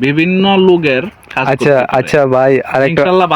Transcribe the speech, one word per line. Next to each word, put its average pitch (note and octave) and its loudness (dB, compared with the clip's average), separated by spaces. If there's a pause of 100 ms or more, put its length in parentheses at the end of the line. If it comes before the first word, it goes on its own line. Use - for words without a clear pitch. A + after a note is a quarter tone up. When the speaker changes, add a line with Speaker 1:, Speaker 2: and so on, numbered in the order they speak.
Speaker 1:
বিভিন্ন E3+ -2 (240)
লোকের D3+ 0 (300)
কাজ C3+ -4
Speaker 2:
আচ্ছা, C#3 -2
Speaker 1:
করতে C#3+ 2
পারে। B2+ -2
Speaker 2:
আচ্ছা D3 0 (140)
ভাই, C3 2 (220)
আরেকটা, C3+ 0
Speaker 1:
ইনশাআল্লাহ F3 0